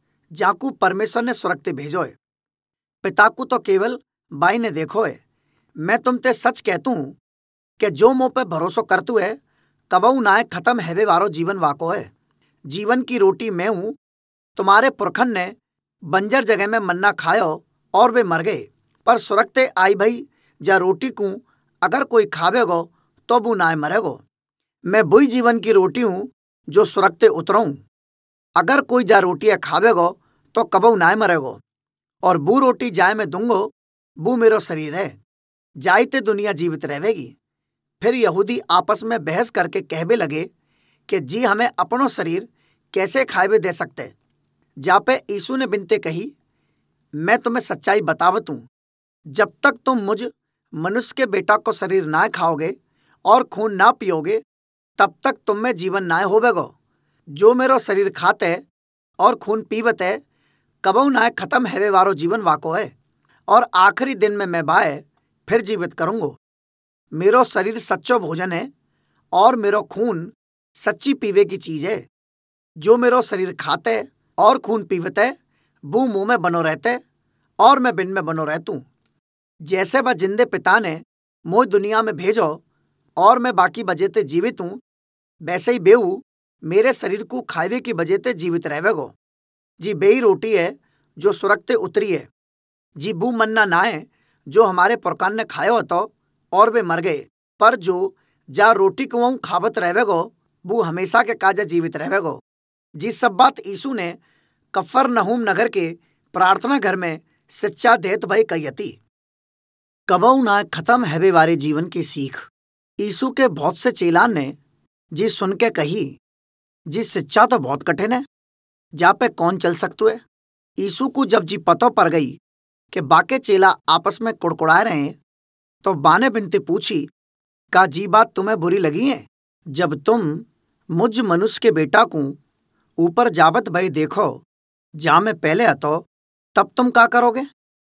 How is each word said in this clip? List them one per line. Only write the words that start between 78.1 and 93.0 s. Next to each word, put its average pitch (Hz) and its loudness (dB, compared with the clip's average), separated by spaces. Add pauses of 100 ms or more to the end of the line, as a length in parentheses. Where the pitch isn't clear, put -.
बनो 160 -4
रहतू। 156 -6 (800)
जैसे 190 0
बा 254 0
जिंदे 196 0
पिता 202 0
ने 180 -6 (440)
मोय 196 2
दुनिया 208 0
में 214 -4
भेजो, 175 -2 (540)
और 214 6
मैं 240 -4
बाकी 180 0
वजह 185 -2
ते 196 -2
जीवित 175 -4
हूँ, 185 -10 (640)
वैसे 175 -2
ही 240 -2
बेऊ 196 2 (420)
मेरे 208 2
शरीर 208 -6
को 254 -10
खावे 185 -6
की 240 -8
वजह 170 -2
ते 247 -6
जीवित 170 -6
रहवेगो। 151 -4 (640)
जी 202 -6
बेई 196 4
रोटी 214 0
है 185 -2 (380)
जो 185 0
सुरगते 208 -2
उतरी 208 -2
है। 143 -6 (680)
जी 185 -6